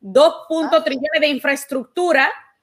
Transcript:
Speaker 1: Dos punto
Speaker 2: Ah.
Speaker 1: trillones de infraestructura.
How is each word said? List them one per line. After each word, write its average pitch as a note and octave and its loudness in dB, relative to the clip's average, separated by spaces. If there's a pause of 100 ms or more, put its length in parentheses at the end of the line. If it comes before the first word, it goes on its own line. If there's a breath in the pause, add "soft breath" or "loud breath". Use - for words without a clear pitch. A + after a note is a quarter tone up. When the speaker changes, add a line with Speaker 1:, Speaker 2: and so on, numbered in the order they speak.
Speaker 1:
Dos C4+ 4 (160)
punto D#4+ 0
Speaker 2:
Ah. D#4 2
Speaker 1:
trillones C#4+ -4
de D4+ 2
infraestructura. C#4 -2 (340)